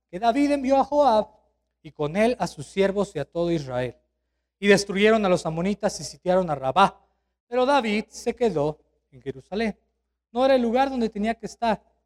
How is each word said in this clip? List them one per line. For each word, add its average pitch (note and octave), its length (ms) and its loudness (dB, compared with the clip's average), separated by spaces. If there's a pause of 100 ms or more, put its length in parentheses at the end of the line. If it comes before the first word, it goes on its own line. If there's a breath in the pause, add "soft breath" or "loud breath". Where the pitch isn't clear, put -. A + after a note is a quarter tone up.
(100)
que F3 80 -12
David C#4+ 340 0
envió C4+ 260 0
a C4 60 4
Joab C4 440 2 (540)
y D#3 100 -18
con D3+ 240 -6
él A#3 220 2
a F3+ 80 -2
sus - 220 -12
siervos G3 460 -2
y D#3 40 -6
a C#3+ 80 -8
todo E3+ 240 -4
Israel. B2+ 460 -4 (600)
Y G3+ 100 -2
destruyeron G3+ 580 4
a - 20 2
los F3+ 160 2
amonitas F3 560 -4
y D3+ 40 -12
sitiaron F3+ 440 -2
a D3+ 60 -2
Rabá. C3+ 440 0 (480)
Pero B3+ 200 -2
David A3+ 420 0
se - 260 -8
quedó D#3 460 -2 (320)
en B2+ 100 -20
Jerusalén. F#3 560 -6 (540)
No A#3+ 120 0
era C4+ 120 4
el B3 60 2
lugar B3 280 2
donde A#3+ 180 -2
tenía A3 260 -4
que G#3+ 120 -16
estar, A3 360 -4 (220)